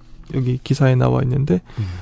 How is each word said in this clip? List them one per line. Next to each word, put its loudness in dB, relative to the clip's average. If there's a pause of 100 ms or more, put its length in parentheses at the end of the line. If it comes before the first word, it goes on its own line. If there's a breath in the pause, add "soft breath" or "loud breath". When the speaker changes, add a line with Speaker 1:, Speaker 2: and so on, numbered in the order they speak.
(340)
Speaker 1:
여기 0
기사에 2
나와 2
있는데, 0 (180 loud breath)
Speaker 2:
음. -2 (180 loud breath)